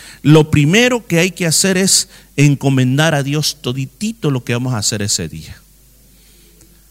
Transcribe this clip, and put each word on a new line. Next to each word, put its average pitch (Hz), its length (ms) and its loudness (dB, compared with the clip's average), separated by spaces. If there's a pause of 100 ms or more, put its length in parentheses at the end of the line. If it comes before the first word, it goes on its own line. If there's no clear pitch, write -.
(240)
lo 151 260 6
primero 214 560 2
que 170 120 -2
hay 180 140 0
que 180 140 -6
hacer 190 300 0
es 185 320 0 (260)
encomendar 139 800 2
a 143 80 0
Dios 143 380 -4
toditito 139 680 -6
lo 127 120 -2
que 120 120 -4
vamos 127 180 -4
a 117 60 -4
hacer 101 240 -4
ese 98 260 -4
día. 78 260 -16 (1400)